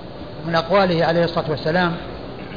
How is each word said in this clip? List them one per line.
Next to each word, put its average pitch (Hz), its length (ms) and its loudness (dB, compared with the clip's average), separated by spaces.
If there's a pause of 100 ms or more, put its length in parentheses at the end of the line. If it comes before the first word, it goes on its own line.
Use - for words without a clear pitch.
(480)
من 165 80 0
أقواله 170 500 4
عليه 170 180 4
الصلاة 165 260 0
والسلام، 170 460 0 (600)